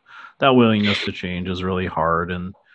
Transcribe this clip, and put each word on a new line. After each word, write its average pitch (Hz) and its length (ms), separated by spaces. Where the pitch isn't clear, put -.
that 139 160
willingness 107 500
to 98 60
change 90 380
is 92 140
really 92 220
hard. 82 460
And 90 220